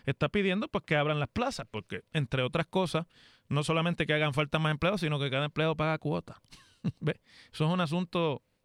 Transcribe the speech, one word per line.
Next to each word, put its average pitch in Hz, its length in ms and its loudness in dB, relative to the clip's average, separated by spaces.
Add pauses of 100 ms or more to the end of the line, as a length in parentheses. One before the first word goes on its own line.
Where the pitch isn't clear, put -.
está 147 200 0
pidiendo, 196 420 0
pues, - 160 -2
que 160 100 2
abran 147 240 2
las 143 100 -4
plazas, 240 400 -4
porque, 101 320 -10 (120)
entre 135 280 0
otras 135 240 0
cosas, 170 400 -2 (420)
no 143 160 0
solamente 165 440 0
que 151 80 2
hagan 151 180 2
falta 151 240 2
más 156 140 2
empleados, 165 300 0
sino 151 180 0
que 139 100 -2
cada 135 160 0
empleado 156 300 0
paga 156 240 0
cuota. 165 420 -6 (420)
<laughs> - 160 -4
¿Ve? - 220 -2 (300)
Eso 151 160 0
es 165 40 2
un 185 80 2
asunto 170 640 0 (220)